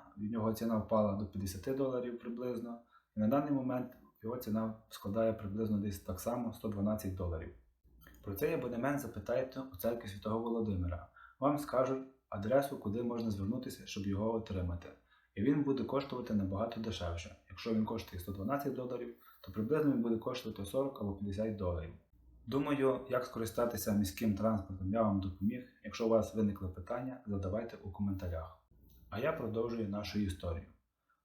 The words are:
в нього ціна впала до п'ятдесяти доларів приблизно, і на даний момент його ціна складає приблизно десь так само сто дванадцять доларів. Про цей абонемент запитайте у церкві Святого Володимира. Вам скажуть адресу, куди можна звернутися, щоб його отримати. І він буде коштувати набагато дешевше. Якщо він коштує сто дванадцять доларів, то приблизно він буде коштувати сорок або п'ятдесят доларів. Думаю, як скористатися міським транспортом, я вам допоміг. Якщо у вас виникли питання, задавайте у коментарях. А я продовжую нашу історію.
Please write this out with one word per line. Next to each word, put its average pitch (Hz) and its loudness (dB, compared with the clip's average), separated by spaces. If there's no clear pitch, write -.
в 104 -8
нього 110 0
ціна 113 0
впала 107 4
до 104 -2
п'ятдесяти 98 -4
доларів 123 0
приблизно, 117 -4
і 107 0
на 107 4
даний 147 4
момент 127 0
його 117 -2
ціна 110 -2
складає 113 0
приблизно 104 0
десь 101 -2
так - -6
само 117 -2
сто - -8
дванадцять 101 0
доларів. 85 -4
Про 101 -6
цей 156 0
абонемент 123 0
запитайте 131 -2
у - -10
церкві 117 -2
Святого 107 -2
Володимира. 104 0
Вам 147 4
скажуть 131 2
адресу, 110 2
куди 107 -2
можна 117 -2
звернутися, 101 -2
щоб 98 -4
його 101 2
отримати. 90 -2
І 98 -2
він 143 6
буде 131 2
коштувати 123 -2
набагато 101 0
дешевше. 87 -4
Якщо - -4
він 110 4
коштує 110 -4
сто 98 -8
дванадцять 127 -2
доларів, 123 -6
то 98 -12
приблизно 139 4
він 117 4
буде 113 4
коштувати 110 -4
сорок 135 0
або 101 0
п'ятдесят 101 -2
доларів. 87 -2
Думаю, 135 2
як 123 2
скористатися 113 0
міським 104 4
транспортом, 95 0
я 113 4
вам 101 6
допоміг. 95 0
Якщо 113 -2
у 110 4
вас 110 4
виникли 101 2
питання, 123 -6
задавайте 101 -2
у 98 -8
коментарях. 90 -2
А 101 -4
я 151 2
продовжую 113 0
нашу 104 -2
історію. 87 -2